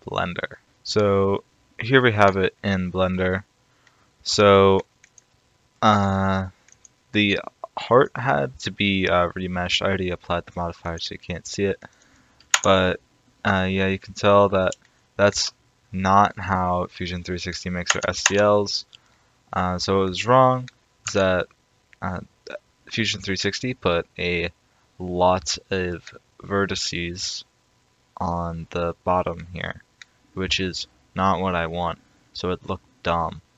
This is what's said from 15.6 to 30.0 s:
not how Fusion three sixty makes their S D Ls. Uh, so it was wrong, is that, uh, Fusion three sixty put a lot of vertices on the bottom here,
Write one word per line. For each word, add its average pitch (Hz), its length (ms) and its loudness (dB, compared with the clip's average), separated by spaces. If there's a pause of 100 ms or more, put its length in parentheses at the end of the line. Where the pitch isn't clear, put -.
not 95 440 2
how 92 480 -2
Fusion 90 360 -8
three 90 140 -6
sixty 87 320 -8
makes 90 240 -4
their - 140 -4
S - 160 -4
D 98 160 2
Ls. 104 460 2 (640)
Uh, 90 260 -2
so 98 240 0
it 95 80 0
was 92 160 -6
wrong, 127 420 4 (400)
is - 60 -6
that, 92 320 2 (560)
uh, 92 200 -8 (680)
Fusion 104 320 -4
three 95 140 -4
sixty 101 400 -4
put 85 320 -2 (100)
a 87 320 -4 (480)
lot 90 640 0 (100)
of 90 420 -6 (300)
vertices 92 1000 -4 (760)
on 85 540 -6
the 85 320 -4
bottom 87 500 -2
here, - 300 -10 (500)